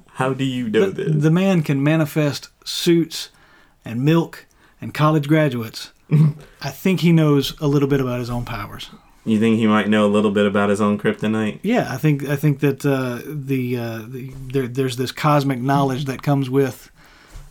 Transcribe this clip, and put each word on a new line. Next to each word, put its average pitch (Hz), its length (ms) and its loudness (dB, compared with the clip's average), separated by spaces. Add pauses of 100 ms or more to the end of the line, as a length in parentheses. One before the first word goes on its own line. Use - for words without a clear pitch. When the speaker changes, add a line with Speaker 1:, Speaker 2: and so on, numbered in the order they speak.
(140)
Speaker 1:
How 131 200 -2
do 131 100 -4
you 127 260 -2
know 190 200 2
Speaker 2:
The, - 160 -6
Speaker 1:
this?" 156 180 0
Speaker 2:
the 160 80 4
man 185 320 2
can 139 200 0
manifest 151 640 0 (160)
suits - 640 0 (560)
and 117 180 -6
milk 160 420 0 (360)
and 117 120 -12
college 151 340 2
graduates. 139 640 0 (340)
Speaker 1:
<laughs> - 360 -4
Speaker 2:
I 139 100 -8
think 185 300 -2
he 170 100 4
knows 151 500 4
a 151 60 -2
little 143 200 2
bit 135 140 2
about 123 180 -4
his 120 120 -8
own 120 140 -6
powers. 107 440 -12 (360)
Speaker 1:
You 110 140 2
think 110 200 4
he 113 80 2
might 107 220 2
know 107 160 4
a 101 100 4
little 104 160 2
bit 104 160 2
about 101 220 2
his 101 120 2
own 104 160 2
kryptonite? 107 640 -2
Speaker 2:
Yeah, 202 300 0
I 127 60 -6
think, 143 300 0
I 147 80 -2
think 143 260 0
that, 139 240 0
uh, 131 400 -2
the, 131 520 -4
uh, 117 300 -6
the, 131 240 -14 (200)
there, 131 160 0
there's 127 300 -2
this 127 140 -4
cosmic 139 480 0
knowledge 135 460 0
that 131 180 -8
comes 139 260 0
with, 135 400 -2 (600)